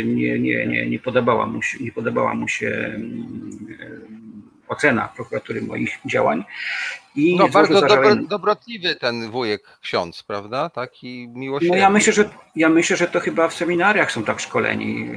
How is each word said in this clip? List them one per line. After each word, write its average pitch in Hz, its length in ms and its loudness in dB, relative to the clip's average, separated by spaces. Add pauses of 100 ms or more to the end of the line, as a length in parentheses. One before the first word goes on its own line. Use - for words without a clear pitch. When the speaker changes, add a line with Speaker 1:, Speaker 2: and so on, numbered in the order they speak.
Speaker 1:
nie, 120 340 0
nie, 120 280 0
nie, 120 220 -2
nie 120 100 -4
podobała 120 460 2
mu 113 160 -6
się, - 220 -6
nie 110 80 -6
podobała 117 440 -2
mu 113 120 -4
się, - 220 -4
mm, 113 1120 -8
e, 110 460 -18 (400)
ocena 117 480 0
prokuratury 117 460 -8
moich 113 440 -6
działań. 135 380 0 (720)
I 156 200 4
Speaker 2:
No, - 20 2
Speaker 1:
złożył 180 160 4
Speaker 2:
bardzo 190 200 6
dobro-, 147 160 6
Speaker 1:
zażalenie. - 380 6
Speaker 2:
dobrotliwy 202 680 -4
ten 117 360 -4
wujek 110 500 -4
ksiądz, 90 420 -4
prawda? 107 460 -6
Taki 123 580 -12
Speaker 1:
No, 120 120 -16
Speaker 2:
miłosierny. 147 400 0
Speaker 1:
ja 196 100 8
myślę, 208 240 6
że, 208 160 4 (260)
ja 160 140 4
myślę, 165 280 4
że 175 100 2
to 175 120 0
chyba 165 280 0
w - 60 -2
seminariach 175 580 2
są 113 120 -4
tak 113 160 -2
szkoleni 110 760 -2